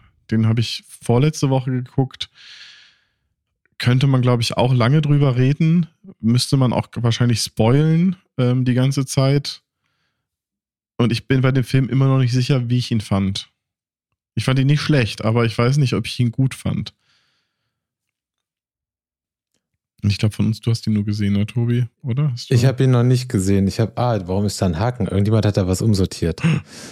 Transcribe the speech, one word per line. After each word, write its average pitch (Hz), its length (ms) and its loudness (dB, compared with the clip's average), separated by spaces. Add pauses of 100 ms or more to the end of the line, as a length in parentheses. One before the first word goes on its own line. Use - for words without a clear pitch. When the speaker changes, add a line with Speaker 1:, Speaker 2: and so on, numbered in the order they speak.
(300)
Speaker 1:
den 110 180 2
hab 113 120 0
ich - 280 -6
vorletzte 135 640 0
Woche 131 220 -2
geguckt. 127 580 -6 (1500)
Könnte 127 300 0
man, 131 140 2
glaub 123 200 2
ich, - 160 -4
auch 123 160 2
lange 127 280 4
drüber 143 340 2
reden. 160 520 2 (320)
Müsste 120 360 0
man 127 160 2
auch - 160 -2 (100)
wahrscheinlich 120 440 0
spoilen, 160 720 2 (220)
ähm, 127 260 0
die 123 120 0
ganze 135 300 0
Zeit. 139 580 -2 (1300)
Und 117 140 2
ich - 160 -6
bin 131 140 2
bei 131 100 2
dem 127 120 0
Film 135 260 0
immer 135 180 2
noch 135 120 2
nicht 123 120 2
sicher, 127 380 0
wie 123 80 0
ich 123 140 -4
ihn 113 100 0
fand. 98 480 -4 (840)
Ich 113 100 -4
fand 131 140 0
ihn 135 80 2
nicht 147 140 2
schlecht, 131 440 0
aber 117 200 2
ich 113 120 -4
weiß 123 200 2
nicht, 139 180 0
ob 104 100 -2
ich - 140 -12
ihn 123 120 0
gut 135 220 -2
fand. - 400 -6 (3000)
Und 101 60 2
ich 98 80 0
glaub, 107 160 -2
von 104 140 -2
uns, 110 140 -4
du 117 100 -2
hast - 160 -4
ihn 110 60 0
nur 104 120 -2
gesehen, 104 280 -2
ne, 101 120 0
Tobi? 120 400 -2 (160)
Oder? 139 300 -2
Hast 120 180 -10
du - 60 -2
Speaker 2:
Ich 123 100 2
hab 131 160 0
ihn 131 100 2
noch 120 120 2
nicht 127 260 0
gesehen. 98 380 0
Ich 92 120 -4
hab, 110 200 -2
ah, 117 280 0
warum 98 180 -2
ist 95 160 -4
da 98 40 0
ein 85 140 -2
Haken? 113 280 -2
Irgendjemand 101 380 2
hat 104 120 2
da 95 100 0
was 92 140 -2
umsortiert. 95 640 -2
Speaker 1:
<gasps> 165 60 2 (400)